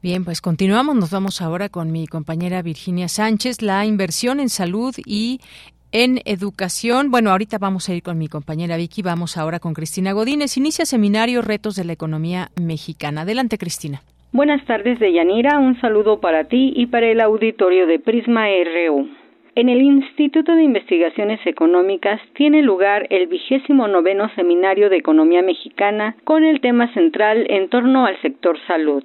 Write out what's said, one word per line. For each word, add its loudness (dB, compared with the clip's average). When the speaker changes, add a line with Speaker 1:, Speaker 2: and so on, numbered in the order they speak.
Speaker 1:
Bien, -4
pues -8
continuamos. 0
Nos 0
vamos -4
ahora -6
con -8
mi -6
compañera -6
Virginia -6
Sánchez. -4
La -2
inversión -2
en -2
salud -6
y -6
en 0
educación. -4
Bueno, 2
ahorita -2
vamos -4
a -4
ir -6
con -6
mi -4
compañera -6
Vicky. -8
Vamos -6
ahora -4
con -6
Cristina -6
Godínez. -2
Inicia -2
seminario 0
Retos -6
de -6
la -6
Economía -6
Mexicana. -8
Adelante, -4
Cristina. -10
Speaker 2:
Buenas 0
tardes, -2
Deyanira. 2
Un 2
saludo 2
para 0
ti 2
y 2
para 0
el 4
auditorio 2
de 2
Prisma 0
R 0
U. -2
En 2
el 4
Instituto 2
de 6
Investigaciones 0
Económicas 2
tiene 4
lugar 2
el 2
vigésimo 0
noveno 2
Seminario 2
de 4
Economía 4
Mexicana -2
con 4
el 2
tema 2
central 2
en 0
torno 2
al -2
sector -2
salud. 0